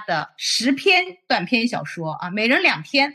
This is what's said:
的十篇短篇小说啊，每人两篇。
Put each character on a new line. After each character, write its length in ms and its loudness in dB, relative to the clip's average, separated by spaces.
的 300 -2
十 380 0
篇 280 4
短 200 0
篇 200 0
小 200 -4
说 260 -8
啊， 180 -8
每 180 -2
人 140 4
两 200 0
篇。 340 0